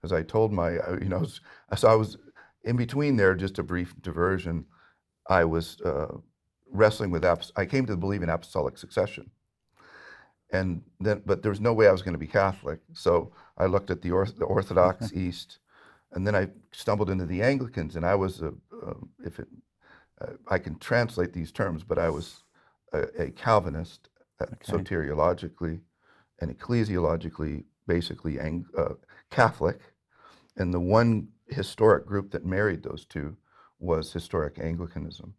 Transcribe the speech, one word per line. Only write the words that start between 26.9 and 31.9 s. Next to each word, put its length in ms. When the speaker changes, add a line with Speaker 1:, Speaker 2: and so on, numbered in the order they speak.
Speaker 1:
basically 540
Ang-, 260
uh, 180
Catholic, 500
and 160
the 80
one 480
historic 580